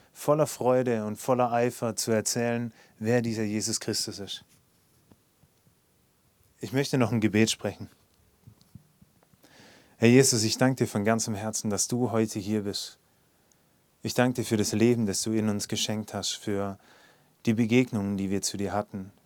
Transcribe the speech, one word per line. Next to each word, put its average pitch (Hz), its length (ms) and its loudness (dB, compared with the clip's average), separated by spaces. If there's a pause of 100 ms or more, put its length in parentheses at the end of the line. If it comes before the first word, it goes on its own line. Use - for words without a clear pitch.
(140)
voller 151 320 2
Freude 123 580 0
und 107 120 -6
voller 123 360 0
Eifer 120 420 -2
zu - 160 -4
erzählen, 117 600 -2 (260)
wer 117 240 2
dieser 113 220 -2
Jesus 107 360 -4
Christus - 380 -6
ist. - 260 -12 (2250)
Ich 101 120 -8
möchte 139 240 0
noch 117 160 4
ein 117 80 2
Gebet 107 300 4
sprechen. - 380 -8 (2000)
Herr 117 120 6
Jesus, 123 340 8
ich 110 160 0
danke 131 260 2
dir 110 40 0
von 104 160 -2
ganzem 113 300 0
Herzen, 107 360 -4
dass 98 160 -2
du 120 240 -2
heute 110 280 0
hier 104 240 -2
bist. - 360 -8 (1040)
Ich 113 100 -6
danke 123 300 2
dir - 20 -6
für 113 120 0
das 101 160 0
Leben, 117 340 4
das 98 160 -2
du 110 100 -4
in 110 160 0
uns 104 200 -4
geschenkt 107 440 -4
hast, 101 200 -6
für 98 460 -4 (680)
die 117 80 2
Begegnungen, 113 640 0
die 95 120 -2
wir 95 140 -2
zu - 140 -6
dir 95 160 -4
hatten, 101 400 -6 (140)